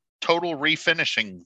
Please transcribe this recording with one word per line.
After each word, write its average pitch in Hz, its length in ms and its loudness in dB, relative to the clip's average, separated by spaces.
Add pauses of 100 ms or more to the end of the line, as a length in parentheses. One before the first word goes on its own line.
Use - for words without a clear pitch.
(200)
total 170 360 0
refinishing, 147 880 0